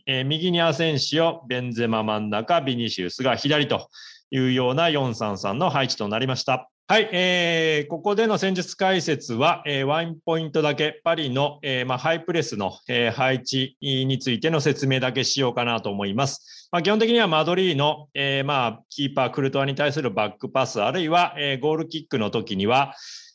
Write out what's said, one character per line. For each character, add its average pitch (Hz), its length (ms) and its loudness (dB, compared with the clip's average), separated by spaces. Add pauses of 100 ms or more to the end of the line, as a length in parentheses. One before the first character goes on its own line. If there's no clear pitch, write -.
え 131 140 -2
ー、 131 40 -4
右 160 260 0
に 170 100 2
ア 165 120 4
セ 165 160 0
ン 147 80 0
シ 143 220 0
オ、 165 280 0
ベ 123 120 -4
ン 123 140 -6
ゼ 117 140 0
マ 110 140 0
真 107 160 0
ん 107 140 -4
中、 113 300 2
ビ 131 140 -2
ニ 117 140 -2
シ 92 140 -6
ウ 87 80 -4
ス - 100 -10
が 127 140 2
左 147 320 2
と - 220 -2 (420)
い 131 80 0
う 127 120 2
よ 127 200 2
う - 20 0
な 165 160 2
四 139 240 0
三 104 240 -4
三 101 220 -2
の 180 100 2
配 135 160 2
置 - 100 -4
と 107 120 -4
な 107 100 -2
り 127 80 -2
ま 131 100 -2
し - 80 -4
た。 127 240 -2 (200)
は 202 100 4
い、 214 140 2
え 170 760 2
ー、 - 20 -12
こ 160 120 -6
こ 202 160 0
で 226 100 4
の 214 140 2
戦 190 160 0
術 180 200 -6
解 190 280 2
説 135 320 -2
は、 160 320 2
え 135 160 -2
ー、 - 20 0
ワ 151 160 2
ン 165 240 -6
ポ 165 140 0
イ 160 40 -4
ン 151 80 -8
ト 156 120 2
だ 147 100 2
け、 151 300 -2
パ 165 100 2
リ 160 160 -2
の、 143 320 0
え 131 220 -2
ー、 - 20 -4
ま 127 100 -2
あ、 - 40 0
ハ - 160 2
イ - 60 -4
プ 175 120 -4
レ 165 80 2
ス 127 160 -6
の、 95 160 -2 (140)
え 120 220 2
ー、 - 20 2
配 131 240 2
置 131 440 -4
に 131 380 0
つ 131 140 -2
い 113 80 0
て 156 100 0
の 160 100 2
説 143 280 0
明 131 120 2
だ 123 140 0
け 131 100 0
し - 160 -2
よ 127 120 2
う - 20 -4
か 123 120 0
な 117 160 0
と 104 100 -4
思 101 160 -2
い 98 80 -2
ま 139 100 2
す。 - 460 -10
ま 175 80 0
あ、 - 20 2
基 165 80 2
本 214 80 4
的 226 140 2
に 233 80 4
は 214 80 4
マ 156 180 2
ド 175 80 2
リ 180 200 2
ー - 20 0
の、 147 400 0
え 139 260 0
ー、 - 20 -2
ま 139 220 0
あ、 113 140 -4 (100)
キ 143 160 -4
ー 139 80 -4
パ 135 120 2
ー、 123 40 0
ク 139 100 -4
ル 135 120 0
ト 139 80 0
ワ 139 80 0
に 135 80 -4
対 143 180 0
す 151 80 -2
る 123 80 -2
バ 104 200 0
ッ - 20 -10
ク - 180 -10
パ 131 160 0
ス、 113 160 -2
あ 113 100 2
る 185 100 -2
い 156 80 -2
は、 170 280 2
え 139 220 -2
ー、 - 0 -
ゴ 151 140 0
ー - 20 0
ル 160 120 -4
キ 165 120 -8
ッ - 80 -14
ク 139 100 -2
の 104 140 0
時 104 260 -4
に 98 80 0
は、 135 300 2 (400)